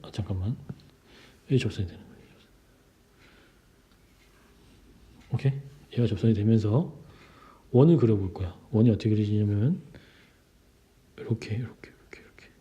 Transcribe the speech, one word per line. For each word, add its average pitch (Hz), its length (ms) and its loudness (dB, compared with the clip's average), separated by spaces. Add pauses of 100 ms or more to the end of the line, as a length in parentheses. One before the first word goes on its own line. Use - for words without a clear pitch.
아, - 80 -20
잠깐만. 98 460 -6 (880)
여기 135 120 0
접선이 101 280 -4
되는 - 160 -16
거예요. - 160 -20 (3250)
오케이? 139 200 -2 (400)
얘가 120 140 0
접선이 107 280 2
되면서 107 600 0 (760)
원을 151 260 6
그려볼 101 380 0
거야. 90 240 -10 (120)
원이 113 200 4
어떻게 107 200 0
그려지냐면 104 680 0 (1400)
이렇게, - 380 -6
이렇게, - 340 -12
이렇게, - 300 -20
이렇게. - 260 -20 (140)